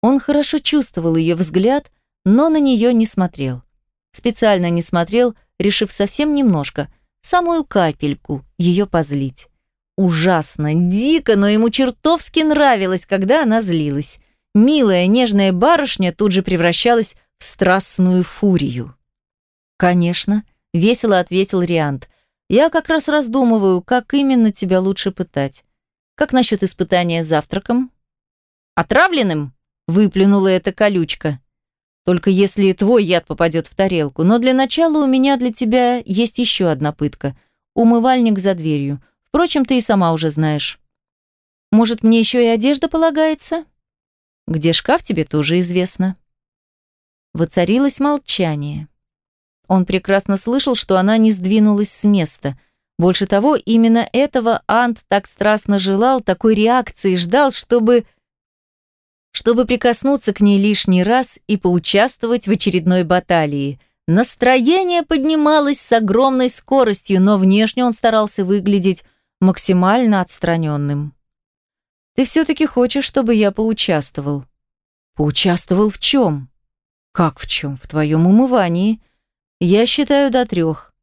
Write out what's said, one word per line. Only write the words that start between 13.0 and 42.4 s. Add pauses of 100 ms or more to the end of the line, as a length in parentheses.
когда
она
злилась. (360)
Милая,
нежная
барышня
тут
же
превращалась (220)
в
страстную
фурию. (840)
"Конечно", (300)
весело
ответил
Риант. (400)
"Я
как
раз
раздумываю,
как
именно
тебя
лучше
пытать. (520)
Как
насчёт
испытания
завтраком?" (840)
"Отравленным?" (340)
выплюнула
эта
колючка. (640)
"Только
если
и
твой
яд
попадёт
в
тарелку.
Но
для
начала
у
меня
для
тебя
есть
ещё
одна
пытка. (380)
Умывальник
за
дверью. (220)
Впрочем,
ты
и
сама
уже
знаешь". (920)
"Может,
мне
ещё